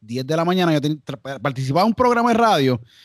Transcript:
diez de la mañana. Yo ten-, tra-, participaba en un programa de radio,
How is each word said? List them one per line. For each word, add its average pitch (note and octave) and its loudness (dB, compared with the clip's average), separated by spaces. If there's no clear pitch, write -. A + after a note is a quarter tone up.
diez B2 -8
de D#3 -4
la E3 0
mañana. F3 0
Yo D3 0
ten-, D3+ -4
tra-, C3+ -12
participaba C3+ -2
en A3 4
un A3+ 0
programa A#3+ 2
de A3+ 2
radio, D3 2